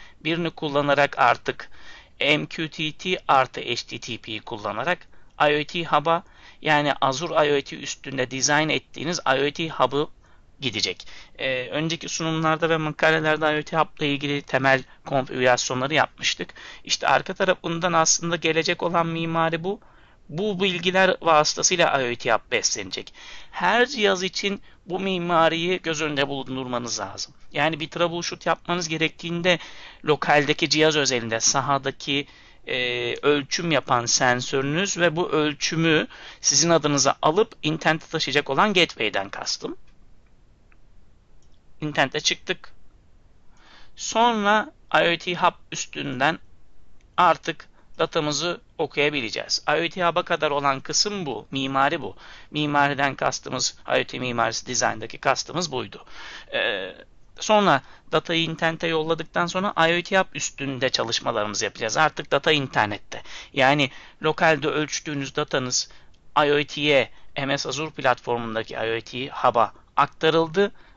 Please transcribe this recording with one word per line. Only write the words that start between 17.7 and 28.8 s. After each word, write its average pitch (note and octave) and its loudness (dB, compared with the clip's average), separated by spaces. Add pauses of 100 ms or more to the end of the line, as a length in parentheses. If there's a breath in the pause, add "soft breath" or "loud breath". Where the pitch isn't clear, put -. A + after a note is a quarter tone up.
aslında E3 2
gelecek E3 0
olan E3+ 2
mimari E3 -2
bu. G3+ -6 (480 soft breath)
Bu F#3+ -2
bilgiler F#3 4
vasıtasıyla D#3+ 4
I A#2+ 0
O A#2+ -2
T A#2+ 2
hub - 2
beslenecek. G2+ -2 (360 loud breath)
Her G#3+ 2
cihaz G3+ 2
için G3 -4 (240 soft breath)
bu F#3 -6
mimariyi F3 2
göz D#3 -4
önünde C#3+ 0
bulundurmanız B2 -4
lazım. G2 -10 (180)
Yani D3+ 0
bir D#3 -6
troubleshoot E3+ -4
yapmanız F3 -2